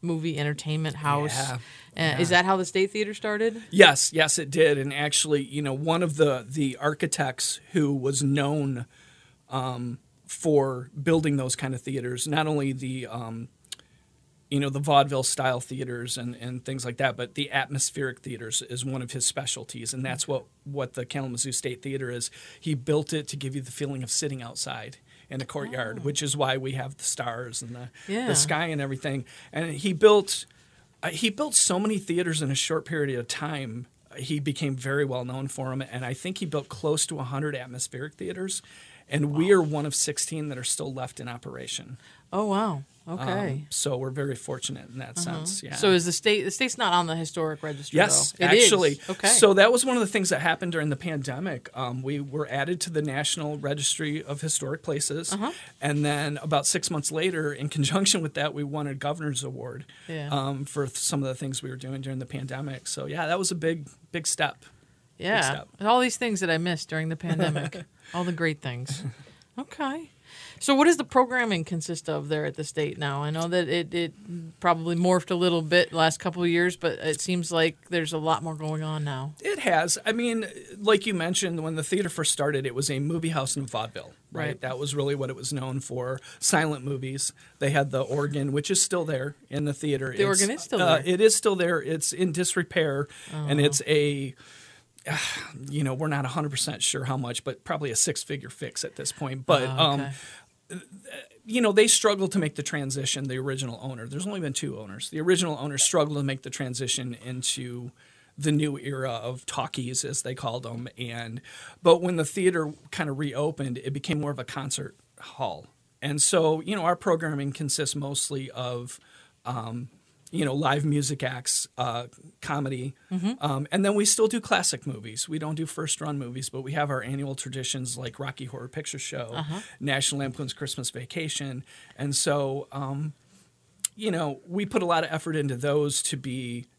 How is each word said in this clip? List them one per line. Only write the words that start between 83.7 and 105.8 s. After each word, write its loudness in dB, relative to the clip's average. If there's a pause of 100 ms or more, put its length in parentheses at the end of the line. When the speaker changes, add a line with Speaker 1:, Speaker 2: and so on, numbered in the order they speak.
Speaker 2:
right? -4
Speaker 1:
Right. -6
Speaker 2:
That -6
was -4
really 0
what -2
it -8
was -6
known -4
for, -6 (180)
silent 2
movies. -4 (240)
They 2
had 4
the 2
organ, 0
which 0
is 4
still 2
there -4 (140)
in -2
the 0
theater. 0
Speaker 1:
The 4
Speaker 2:
It's, 4
Speaker 1:
organ 2
is -12
still 0
Speaker 2:
uh, 6
Speaker 1:
there. 2
Speaker 2:
it 2
is 8
still 2
there. 2
It's -2
in 0
disrepair, 0 (220)
and 0
Speaker 1:
Oh. 6
Speaker 2:
it's 4
a, 2 (720)
<sighs> -4 (560)
you -2
know, 0
we're -2
not 0
a -4
hundred -2
percent -4
sure -2
how -2
much, -4
but -8
probably -2
a -4
six-figure -2
fix -8
at -12
this -6
point. -8
But, 6
Speaker 1:
Oh, 0
Speaker 2:
um, 4
Speaker 1:
okay. -14 (640)
Speaker 2:
you 0
know, 4
they 8
struggled 4
to 2
make 0
the -4
transition, -4
the -4
original -4
owner. -8
There's -8
only -4
been -2
two -4
owners. -12
The -4
original 4
owner -4
struggled 4